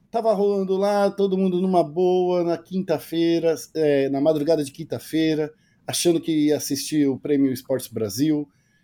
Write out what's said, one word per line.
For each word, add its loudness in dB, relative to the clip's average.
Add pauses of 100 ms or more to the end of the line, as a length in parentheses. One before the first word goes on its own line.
(100)
tava 0
rolando 0
lá, 2
todo 0
mundo 0
numa 2
boa, 0
na 0
quinta-feira, -2 (180)
é, 2
na -2
madrugada 2
de -6
quinta-feira, -4 (340)
achando 0
que 0
ia 4
assistir -2
o -2
Prêmio 0
Esportes -6
Brasil, -2 (360)